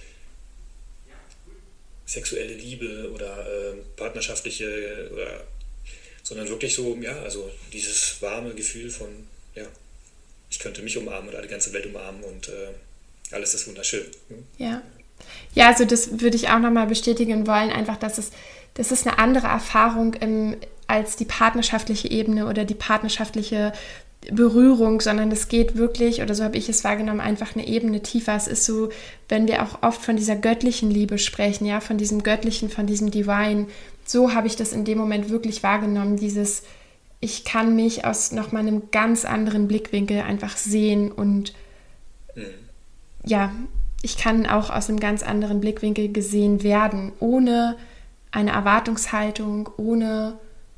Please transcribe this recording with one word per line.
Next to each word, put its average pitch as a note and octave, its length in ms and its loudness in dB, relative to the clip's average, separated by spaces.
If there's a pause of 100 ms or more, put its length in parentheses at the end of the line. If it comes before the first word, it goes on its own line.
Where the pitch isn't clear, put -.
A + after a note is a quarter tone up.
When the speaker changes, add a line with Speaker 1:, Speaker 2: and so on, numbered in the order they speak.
(2000)
Speaker 1:
sexuelle - 480 -8
Liebe A2 600 -12
oder, G2+ 340 -12
äh, G2+ 280 -8 (200)
partnerschaftliche, G#2+ 1160 -8
oder, - 300 -10 (800)
sondern G#2+ 260 -10
wirklich A2+ 260 -4
so, A#2+ 260 -4
ja, B2 200 -10
also G2 280 -10 (220)
dieses G#2 500 -6
warme A2+ 320 -8
Gefühl A#2 360 -8
von, G#2+ 180 -12 (480)
ja, G#2+ 80 -14 (880)
ich - 100 -6
könnte G2+ 220 -12
mich A2 160 -8
umarmen G2+ 320 -10
und - 60 -12
alle G2+ 120 -12
ganze G2+ 260 -6
Welt G2 120 -6
umarmen G2 380 -14
und, F#2+ 260 -14
äh, G2 180 -12 (640)
alles G2+ 220 -4
ist - 140 -6
wunderschön, G2 380 -6 (240)
ne? A2 80 -16 (200)
Speaker 2:
Ja. B3 240 -6 (720)
Ja, A#3 160 10
also A#3+ 160 6
das A3+ 340 2
würde A#3 160 4
ich - 140 0
auch A3+ 100 6
nochmal A#3 280 4
bestätigen A3+ 600 2
wollen, G#3+ 220 2
einfach, G#3+ 280 -2
dass G#3+ 200 -4
es, G#3 140 -8 (420)
das - 180 -4
ist B3+ 160 2
eine - 120 2
andere B3 280 6
Erfahrung A3+ 680 2
im, A3 420 -2 (300)
als G#3+ 280 0
die A3 100 -4
partnerschaftliche A3+ 840 0
Ebene A3 380 0
oder G#3+ 180 0
die G#3 80 -2
partnerschaftliche G#3+ 1000 -2 (600)
Berührung, A3+ 720 8
sondern G#3+ 300 2
es G#3 160 0
geht A#3 300 4
wirklich, A#3 440 2
oder G#3 140 0
so G#3+ 80 0
habe G#3+ 140 -2
ich G#3+ 120 -2
es - 140 2
wahrgenommen, G#3+ 380 0
einfach G#3+ 340 -2
eine A3 120 -4
Ebene A3 360 0
tiefer. A3 320 0
Es G#3 120 -2
ist - 180 0
so, A3 260 -2 (380)
wenn A3 180 4
wir A3 160 2
auch - 200 -8
oft A#3 200 0
von A3+ 120 2
dieser G#3+ 200 2
göttlichen A3+ 560 2
Liebe G#3 260 2
sprechen, G#3 480 0
ja, G#3 160 0
von A3 160 -2
diesem G#3 260 0
göttlichen, G#3+ 460 0
von G#3 180 -2
diesem G#3 240 2
Divine, G#3 560 2 (380)
so B3 280 4
habe A3+ 140 2
ich G#3+ 80 -2
das - 180 -4
in G#3+ 120 -2
dem G#3+ 120 0
Moment G#3 320 0
wirklich A3+ 340 -2
wahrgenommen, G#3 540 2
dieses, G#3 460 0 (560)
ich - 260 -6
kann A3+ 300 4
mich A3+ 300 2
aus - 260 -2
nochmal A3 300 -4
einem G#3+ 300 0
ganz A3+ 340 2
anderen G#3+ 420 0
Blickwinkel G3+ 540 0
einfach G3+ 360 -4
sehen G#3 540 2
und G3+ 420 0 (840)
Speaker 1:
Mhm. G#2+ 100 -12 (800)
Speaker 2:
ja, G3+ 280 2 (500)
ich - 140 -4
kann A3+ 300 4
auch G#3 220 2
aus - 180 -2
einem G#3+ 120 0
ganz G#3 240 0
anderen G#3 380 0
Blickwinkel G#3+ 500 0
gesehen G3+ 520 2
werden, G3+ 560 2
ohne A#3 560 4 (560)
eine G#3 200 2
Erwartungshaltung, G#3+ 1300 0
ohne, A3 600 0 (380)